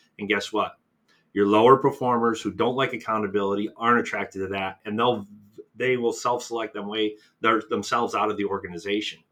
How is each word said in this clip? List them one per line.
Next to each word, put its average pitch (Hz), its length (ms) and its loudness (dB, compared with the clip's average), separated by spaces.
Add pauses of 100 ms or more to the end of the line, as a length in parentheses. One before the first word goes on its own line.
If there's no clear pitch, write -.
(180)
And 101 100 -6
guess 101 240 -2
what? 101 200 -2 (600)
Your 101 140 4
lower 113 300 8
performers 120 640 0
who 104 80 -2
don't 113 240 0
like 131 200 0
accountability 104 840 -2
aren't 117 240 2
attracted 101 400 -6
to 95 80 -4
that, 95 380 -6
and 107 120 -4
they'll, 113 260 0 (520)
they 127 200 0
will 117 160 0
self-select 117 600 -4
them 101 140 -8
way, 107 260 -2 (280)
their, 113 280 2
themselves 113 460 -2
out 107 120 0
of 101 80 -4
the 101 100 -2
organization. 95 760 -6 (120)